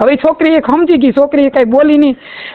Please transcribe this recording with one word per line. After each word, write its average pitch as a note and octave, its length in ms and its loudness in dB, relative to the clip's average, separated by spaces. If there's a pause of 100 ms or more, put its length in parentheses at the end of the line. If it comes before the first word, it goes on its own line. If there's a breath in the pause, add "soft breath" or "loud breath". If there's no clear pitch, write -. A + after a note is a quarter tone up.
હવે C4 100 2
ઈ C#4 40 0
છોકરી D#4 380 0
એક D4 160 0
સમજી E4 260 0
ગઈ, B3+ 140 0
છોકરી C#4+ 320 0
એ C#4 60 2
કાંઈ C4+ 160 0
બોલી D4 340 2
નહીં. C#4+ 180 0 (380 loud breath)